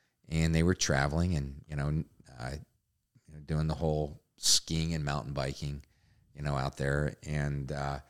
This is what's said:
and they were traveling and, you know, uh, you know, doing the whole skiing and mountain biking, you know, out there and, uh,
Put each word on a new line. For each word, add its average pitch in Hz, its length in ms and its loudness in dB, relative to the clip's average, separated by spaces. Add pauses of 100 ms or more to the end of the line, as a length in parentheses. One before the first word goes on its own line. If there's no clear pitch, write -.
(300)
and 80 240 4
they 80 100 6
were 90 100 6
traveling 76 640 2
and, 69 340 -4
you 76 60 -8
know, 73 280 0 (360)
uh, 64 120 -8 (760)
you 80 60 -20
know, 76 120 -16
doing 78 220 0
the 78 60 2
whole 76 460 0 (180)
skiing 80 560 2
and 78 120 -2
mountain 71 280 -4
biking, 69 500 -4 (500)
you 73 80 -12
know, 71 140 -2
out 67 220 -2
there 71 380 0 (100)
and, 71 460 -2
uh, 69 280 -4 (100)